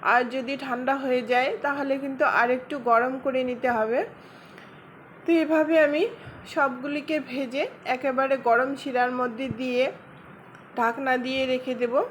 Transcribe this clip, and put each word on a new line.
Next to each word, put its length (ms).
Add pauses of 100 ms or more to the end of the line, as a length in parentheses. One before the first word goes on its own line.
(120)
আর 180
যদি 260
ঠান্ডা 400
হয়ে 300
যায়, 320
তাহলে 400
কিন্তু 260 (100)
আরেকটু 460
গরম 380
করে 260
নিতে 260
হবে। 300 (1200)
তো 100 (120)
এভাবে 380
আমি 220 (460)
সবগুলিকে 680 (120)
ভেজে 360 (220)
একেবারে 480 (140)
গরম 280
শিরার 360
মধ্যে 340 (120)
দিয়ে 260 (920)
ঢাকনা 420
দিয়ে 280
রেখে 280
দেব। 200 (160)